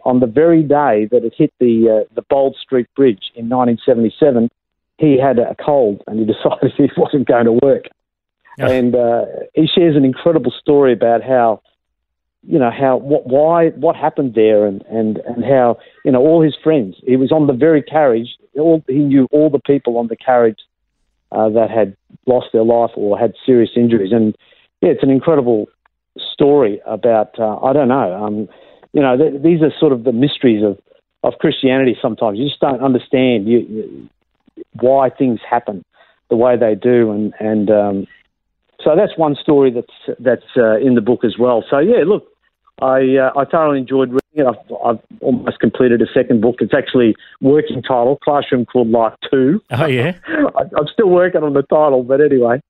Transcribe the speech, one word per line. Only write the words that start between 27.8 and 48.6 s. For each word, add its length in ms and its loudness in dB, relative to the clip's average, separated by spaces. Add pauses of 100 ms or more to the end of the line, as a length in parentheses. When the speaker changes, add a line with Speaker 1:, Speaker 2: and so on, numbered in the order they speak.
Speaker 1:
know, 260 0
um, 340 -8 (440)
you 100 0
know, 140 2
th-, 260 0
these 180 2
are 200 2
sort 120 4
of 120 -4
the 80 0
mysteries 500 0
of, 160 -2 (460)
of 160 0
Christianity 600 0
sometimes. 380 -4
You 80 -4
just 140 -10
don't 200 -2
understand 680 0
you, 100 2
you, 500 -10 (720)
why 300 2
things 300 -2 (100)
happen 340 -6 (460)
the 60 0
way 200 2
they 200 0
do. 340 2
And, 300 -6
and, 320 -2
um, 340 0 (760)
so 100 2
that's 240 0
one 160 0
story 380 2
that's, 480 -10
that's, 260 -2 (100)
uh, 200 2
in 180 2
the 60 2
book 240 -2
as 120 -2
well. 320 0
So, 120 0
yeah, 260 2
look, 220 -2 (520)
I, 360 0
uh, 200 0
I 100 -2
thoroughly 340 0
enjoyed 300 -2
reading 100 -2 (140)
it. 120 0
I've, 300 -6 (100)
I've 140 -2 (200)
almost 380 -4
completed 440 0
a 120 0
second 260 0
book. 200 0
It's 120 -2
actually 440 0 (240)
working 420 0
title, 400 0
Classroom 420 -2